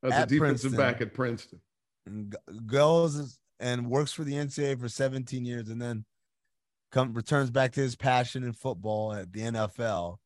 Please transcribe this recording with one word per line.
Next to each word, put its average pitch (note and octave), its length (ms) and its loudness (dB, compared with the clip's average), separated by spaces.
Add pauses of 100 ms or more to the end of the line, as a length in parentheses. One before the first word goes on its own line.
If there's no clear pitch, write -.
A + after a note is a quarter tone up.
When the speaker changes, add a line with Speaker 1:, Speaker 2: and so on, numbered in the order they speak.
Speaker 1:
As C3 80 2
a C3+ 40 2
Speaker 2:
At D3+ 140 2
Speaker 1:
defensive C3+ 440 2
Speaker 2:
Princeton. B2 40 2
Speaker 1:
back B2 240 2
at G#2+ 140 -4
Princeton. A#2+ 440 -4 (460)
Speaker 2:
And G#2 260 -10 (180)
g-, G#2+ 180 -12
goes D3 720 4 (200)
and B2 300 -2
works C#3 220 2
for D#3+ 120 -8
the C#3+ 140 -4
N D3 120 -2
C C#3+ 160 -2
A C#3 80 0
A - 40 -2
for A#2+ 120 -6
seventeen C3 560 -4
years A#2+ 240 -6
and A2+ 100 -8
then A#2 260 -6 (880)
come, B2+ 220 2
returns B2+ 380 0
back B2+ 220 4
to C#3 80 0
his B2+ 140 0
passion B2+ 480 2
in A#2+ 100 -4
football G#2+ 600 -4
at F#2 180 -8
the A2 120 -8
N A#2 120 -2
F A2 240 -2
L. F#2 460 -2